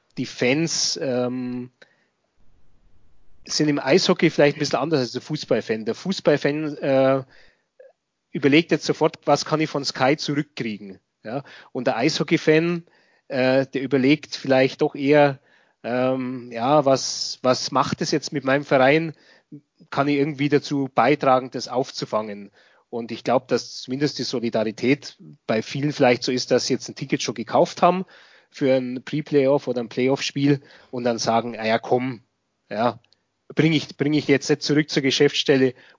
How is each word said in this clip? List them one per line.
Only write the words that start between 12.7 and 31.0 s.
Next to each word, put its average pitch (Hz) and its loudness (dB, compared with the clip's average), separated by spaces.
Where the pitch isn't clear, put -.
äh, 131 2
der 131 -6
überlegt 139 0
vielleicht 131 2
doch 151 0
eher, 143 4
ähm, 127 -4
ja, 131 2
was, - 0
was - 0
macht 135 0
es 165 -4
jetzt - -2
mit 139 -6
meinem 139 2
Verein? 147 4
Kann 143 -2
ich 147 0
irgendwie 143 0
dazu 139 0
beitragen, 131 2
das - -10
aufzufangen? 110 -6
Und 117 -8
ich 113 -12
glaub, 131 0
dass - -4
zumindest 135 -4
die 127 -6
Solidarität 117 -2
bei 113 -2
vielen 139 -4
vielleicht 123 2
so 131 -2
ist, 127 -2
dass 123 2
sie 135 0
jetzt - -8
ein 113 -12
Ticket 139 -4
schon 113 -6
gekauft - 0
haben 180 4
für 131 0
ein 127 -4
Pre-Playoff 143 0
oder 123 -4
ein 110 -8
Playoff-Spiel 139 0
und 123 -6